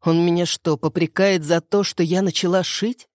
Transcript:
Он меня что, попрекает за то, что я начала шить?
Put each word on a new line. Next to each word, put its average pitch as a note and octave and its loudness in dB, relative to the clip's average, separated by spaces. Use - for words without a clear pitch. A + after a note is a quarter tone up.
Он E3 2
меня F3 0
что, - -2
попрекает E3+ 0
за E3 2
то, G3+ 0
что - -4
я F3+ 0
начала F#3 0
шить? - -6